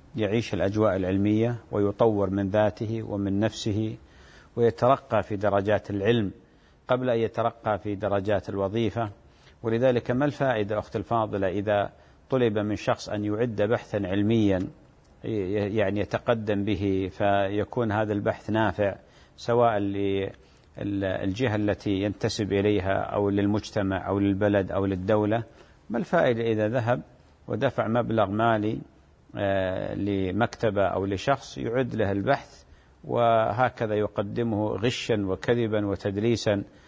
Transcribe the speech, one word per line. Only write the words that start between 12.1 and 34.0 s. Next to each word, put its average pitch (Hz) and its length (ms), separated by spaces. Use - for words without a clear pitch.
طلب 120 280
من 104 180
شخص - 340
أن 104 160
يعد 107 360
بحثا 107 360
علميا 101 640
ي-، 104 520
يعني 101 220
يتقدم 104 640
به 95 480
فيكون 101 800
هذا 107 220
البحث 104 360
نافع 104 460
سواء 117 400
للجهة 101 1800
التي 104 360
ينتسب 101 600
إليها 98 480
أو 101 280
للمجتمع 101 800
أو 98 120
للبلد 101 520
أو 98 140
للدولة؟ 104 580
ما - 80
الفائدة 151 440
إذا 107 260
ذهب 123 340
ودفع 117 400
مبلغ 113 380
مالي، 110 560
آه، 95 560
لمكتبة 101 920
أو 92 220
لشخص 101 520
يعد 120 380
له 101 160
البحث 101 520
وهكذا 117 920
يقدمه 107 720